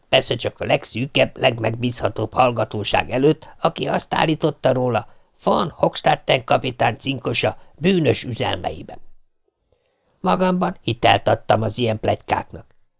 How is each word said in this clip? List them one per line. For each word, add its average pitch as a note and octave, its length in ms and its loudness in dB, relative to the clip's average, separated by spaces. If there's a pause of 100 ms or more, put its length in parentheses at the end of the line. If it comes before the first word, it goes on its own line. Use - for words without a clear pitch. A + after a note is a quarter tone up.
persze C3 280 2
csak - 240 -6
a - 40 -4
legszűkebb, C3 720 -2
legmegbízhatóbb A#2 960 -2
hallgatóság A2 760 0
előtt, C#3 380 0 (120)
aki - 260 -2
azt E3+ 280 -2
állította D#3 580 0
róla, B2 360 0 (340)
von F#3+ 340 0
Hochstatten - 680 0
kapitán B2 540 0
cinkosa B2+ 580 -2 (200)
bűnös D#3 480 2
üzelmeiben. G2 760 -6 (1200)
Magamban F#3 600 2
hitelt G#2+ 460 2
adtam A2 340 2
az G#2+ 160 -4
ilyen A2 220 0
pletykáknak. - 680 -4 (340)